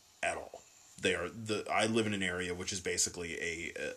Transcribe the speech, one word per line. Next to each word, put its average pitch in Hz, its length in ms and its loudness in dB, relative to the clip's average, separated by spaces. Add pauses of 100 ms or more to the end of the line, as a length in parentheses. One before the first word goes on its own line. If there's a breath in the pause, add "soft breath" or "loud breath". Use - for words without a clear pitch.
(220)
at - 140 0
all. - 260 -10 (380)
They 95 140 4
are 87 140 0
the, 107 420 -2
I 101 160 6
live 113 200 4
in 104 80 2
an 98 80 0
area 90 320 0
which 92 180 -4
is 95 80 -2
basically 85 540 0
a, 85 380 -4 (240)